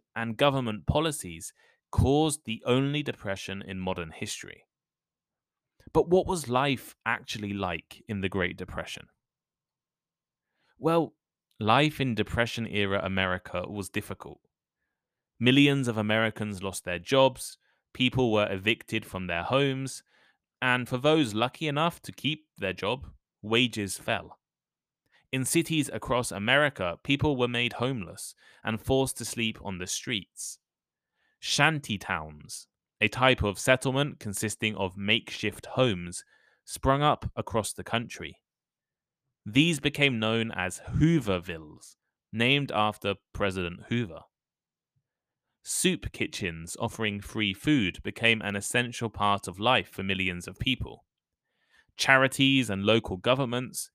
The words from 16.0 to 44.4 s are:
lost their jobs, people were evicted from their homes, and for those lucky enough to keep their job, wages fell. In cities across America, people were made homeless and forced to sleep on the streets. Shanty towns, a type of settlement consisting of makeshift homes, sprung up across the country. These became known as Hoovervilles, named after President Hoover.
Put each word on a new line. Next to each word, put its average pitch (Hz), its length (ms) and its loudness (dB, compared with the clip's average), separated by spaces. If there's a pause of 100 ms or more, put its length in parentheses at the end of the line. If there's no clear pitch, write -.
lost 98 240 -8
their 87 140 -4
jobs, 131 580 2 (360)
people 127 380 2
were 104 200 2
evicted 107 520 -2
from 92 220 -8
their 85 180 -2
homes, 135 600 -2 (580)
and 123 260 2
for 131 100 -4
those 143 360 4
lucky 120 340 -2
enough 151 360 -2
to - 80 -14
keep 151 340 -4 (120)
their 95 160 -2
job, 110 340 -4 (340)
wages 110 560 0
fell. - 420 -6 (920)
In 131 120 0
cities 160 480 2
across 123 400 -2
America, 104 720 2
people 139 320 2
were 123 120 2
made 120 260 -2
homeless 113 640 -6 (280)
and 110 160 -2
forced 131 380 0
to 120 80 -8
sleep 113 380 -4
on 95 160 -6
the 90 80 -8
streets. - 720 -8 (800)
Shanty 143 580 2
towns, 78 680 -8 (320)
a 107 80 4
type 127 360 4
of 104 160 0
settlement 131 600 2
consisting 107 560 -4
of 92 220 -4
makeshift 104 680 -2
homes, 90 580 -2 (400)
sprung 135 380 0
up 147 320 0
across 110 360 -2
the - 120 -12
country. 113 580 -8 (1040)
These 147 340 4
became 143 400 0
known 113 320 0
as 92 300 -4 (140)
Hoovervilles, 92 1000 0 (380)
named 127 400 2
after 104 400 0 (180)
President 95 560 -2
Hoover. 107 340 -4 (1400)